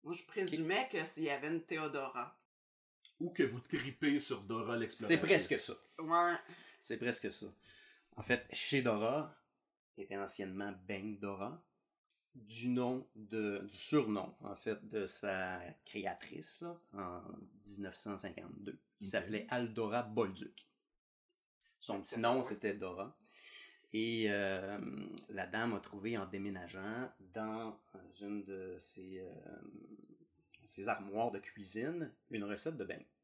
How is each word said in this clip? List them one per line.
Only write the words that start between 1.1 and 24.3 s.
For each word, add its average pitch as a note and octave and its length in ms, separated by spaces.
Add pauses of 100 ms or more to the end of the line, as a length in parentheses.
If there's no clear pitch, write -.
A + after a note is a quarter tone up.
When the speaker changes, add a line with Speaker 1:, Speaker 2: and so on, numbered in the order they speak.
Speaker 1:
y D3 60
avait C#3 180
une D#3+ 140
Théodora. C#3+ 760 (800)
Speaker 2:
Ou E3+ 80
que - 140
vous B2 180
tripez C#3 580
sur A#2+ 220
Dora A2+ 380
l'exploratrice. A2+ 420
Speaker 3:
C'est - 60
presque D#3+ 340
ça. - 140 (240)
Speaker 1:
Ouais. E3+ 380 (460)
Speaker 3:
C'est - 140
presque A#2 340
ça. - 140 (720)
En A2+ 60
fait, - 300
chez - 280
Dora B2 540 (640)
était G2 180
anciennement G2 560 (160)
Bang G2+ 320
Dora, G2+ 420 (720)
du A2+ 360
nom B2+ 360 (100)
de, G#2 420 (100)
du - 80
surnom, G#2+ 640
en G2+ 160
fait, - 320
de G#2 180
sa F#2 540 (240)
créatrice, - 800
là, E3+ 180 (140)
en F2+ 260 (400)
dix-neuf G2 360
cent G#2 200
cinquante-deux, F#2 640 (200)
qui G2+ 60
Speaker 2:
Ok. G2 60
Speaker 3:
s'appelait G#2 400
Aldora A#2 520
Bolduc. G#2+ 640 (1160)
Son G2+ 180
petit A2 200
nom, A#2 160
Speaker 1:
Ouais. C3 60
Speaker 3:
c'était G#2 320
Dora. G2 400 (760)
Et, A2+ 380